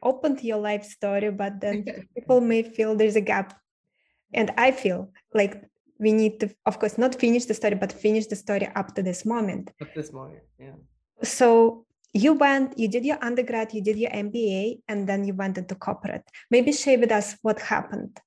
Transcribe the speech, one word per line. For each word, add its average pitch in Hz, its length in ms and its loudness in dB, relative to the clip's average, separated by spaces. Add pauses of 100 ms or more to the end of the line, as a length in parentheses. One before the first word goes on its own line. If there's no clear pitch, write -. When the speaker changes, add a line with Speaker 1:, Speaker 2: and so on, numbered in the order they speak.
Speaker 1:
opened 269 420 -2
your 220 140 -2
life 208 260 -4
story, 202 460 -2
but 202 320 -6
then 208 240 -4 (260)
Speaker 2:
<laughs> - 40 -20
Speaker 1:
people 247 260 4
may 226 220 2
feel 220 320 -2
there's 214 200 4
a 214 60 4
gap. 196 340 -2 (760)
And 220 240 0
I 254 140 6
feel 190 400 -4 (240)
like 202 260 0 (380)
we 214 140 4
need 214 260 2
to, 208 100 -2 (160)
of 214 140 -2
course, 208 180 -2
not 247 160 2
finish 240 320 2
the 214 80 -2
story, 208 220 0
but 196 160 -4
finish 214 340 0
the 208 100 -8
story 196 400 -4
up 196 200 -6
to 196 80 -2
this 180 240 -6
moment. 220 420 -4 (100)
Speaker 2:
Up - 140 -14
this 151 180 -10
moment, 143 300 -18 (180)
yeah. 131 120 -20 (500)
Speaker 1:
So 233 640 4 (280)
you 254 200 4
went, 269 460 2
you 226 80 0
did 233 180 -2
your 294 180 -2
undergrad, 233 480 -4
you 214 120 -6
did 214 140 0
your 233 140 -4
M 208 200 -6
B 220 240 -2
A, 214 360 -6
and 202 160 -4
then 202 160 -2
you 196 120 -6
went 190 240 -4
into 180 160 -10
corporate. - 480 -8 (260)
Maybe 247 220 4
share 277 260 2
with 226 140 2
us 208 320 -2
what 220 180 -2
happened - 640 -6